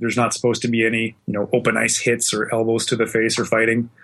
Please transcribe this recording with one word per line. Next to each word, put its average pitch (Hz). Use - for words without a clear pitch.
there's 113
not 120
supposed 120
to 123
be 113
any, 113
you 107
know, 104
open 117
ice 113
hits -
or 107
elbows 113
to 120
the 110
face 110
or 110
fighting, 113